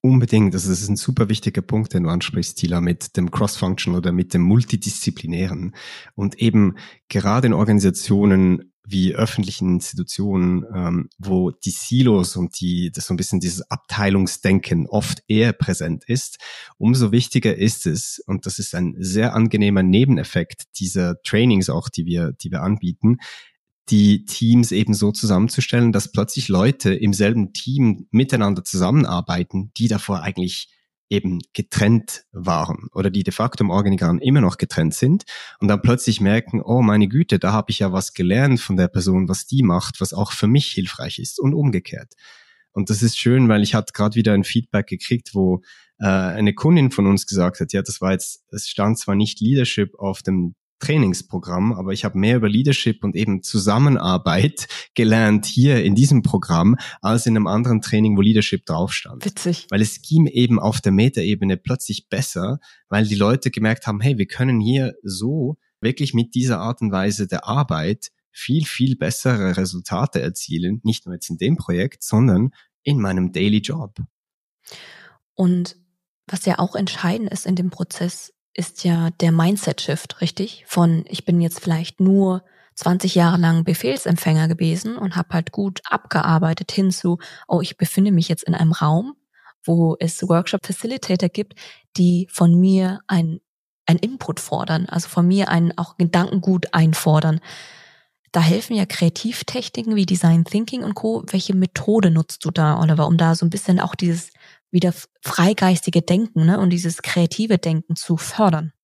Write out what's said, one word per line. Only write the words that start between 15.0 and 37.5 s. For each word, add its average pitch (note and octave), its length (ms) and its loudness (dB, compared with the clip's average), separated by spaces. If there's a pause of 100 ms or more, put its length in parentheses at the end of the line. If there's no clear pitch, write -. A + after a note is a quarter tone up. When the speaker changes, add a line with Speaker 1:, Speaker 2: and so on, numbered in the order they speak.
Speaker 1:
eher A2 280 2
präsent D#2+ 520 -4
ist, - 300 -6 (400)
umso A#2+ 340 2
wichtiger A2+ 460 2
ist G2+ 300 0
es, - 400 -6
und F#2+ 180 -4
das - 140 -8
ist - 160 -10
ein F2 240 -2
sehr F#2+ 340 0
angenehmer G#2 500 2
Nebeneffekt F#2 840 2 (160)
dieser F#2 420 -4
Trainings G#2+ 480 2
auch, D#2+ 180 -4
die - 160 -6
wir, E2+ 280 -2
die - 180 -12
wir E2 120 -6
anbieten, G#2 580 0 (680)
die G#2 380 4
Teams A#2 440 2
eben G#2+ 220 0
so G2+ 200 0
zusammenzustellen, A2+ 800 0
dass G2+ 220 -2
plötzlich G#2+ 360 -4
Leute G2+ 460 2
im G2+ 200 0
selben G#2 400 0
Team B2+ 560 0
miteinander G#2+ 540 2
zusammenarbeiten, F#2 1120 0
die A#2 100 2
davor G2+ 320 -2
eigentlich F2+ 480 -6 (420)
eben F#2 300 -2 (120)
getrennt - 800 0
waren E2+ 600 -4
oder F#2+ 180 -2
die F#2+ 120 -2
de F2+ 100 -4
facto - 300 -2
im G2+ 60 0
Organigramm F2+ 520 0
immer C#3 200 4
noch F2+ 160 2
getrennt - 380 -2
sind D#3 300 2 (360)
und G2 80 0
dann G#2 140 0
plötzlich A#2 400 2
merken, G#2+ 400 0
oh B2 180 2
meine G#2 280 4
Güte, A#2+ 300 2
da F2+ 140 0